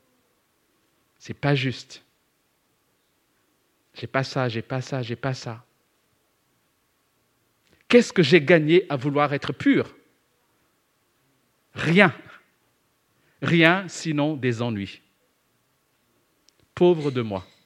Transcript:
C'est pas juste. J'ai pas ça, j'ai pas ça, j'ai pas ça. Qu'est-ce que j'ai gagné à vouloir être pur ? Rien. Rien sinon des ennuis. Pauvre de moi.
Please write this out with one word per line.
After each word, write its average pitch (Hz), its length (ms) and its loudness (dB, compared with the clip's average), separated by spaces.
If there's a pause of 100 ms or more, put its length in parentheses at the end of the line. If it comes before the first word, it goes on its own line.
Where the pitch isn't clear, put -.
(1160)
C'est - 160 -16
pas 143 220 -2
juste. - 480 -8 (1900)
J'ai - 100 -12
pas 135 180 -2
ça, 131 240 -4
j'ai 113 140 -6
pas 131 180 -8
ça, 131 220 -8
j'ai 117 140 -8
pas 131 180 -6
ça. 120 320 -14 (2250)
Qu'est-ce 240 260 4
que 196 80 4
j'ai 156 200 4
gagné 165 480 4
à 147 60 -2
vouloir 143 380 -2
être 139 200 -6
pur ? 208 420 -2 (1800)
Rien. 170 400 2 (1300)
Rien 170 460 2
sinon 151 480 -4
des 120 260 -4
ennuis. 107 400 -6 (1700)
Pauvre 165 340 2
de 123 140 -2
moi. 98 200 -6 (220)